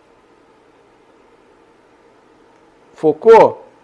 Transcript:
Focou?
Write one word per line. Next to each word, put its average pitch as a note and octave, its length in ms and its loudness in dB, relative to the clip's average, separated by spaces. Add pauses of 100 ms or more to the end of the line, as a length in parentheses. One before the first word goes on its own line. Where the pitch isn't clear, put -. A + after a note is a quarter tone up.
(3000)
Focou? E3+ 720 -2 (180)